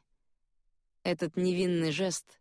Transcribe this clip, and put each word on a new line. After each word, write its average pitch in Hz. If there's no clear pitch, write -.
Этот 170
невинный 180
жест 175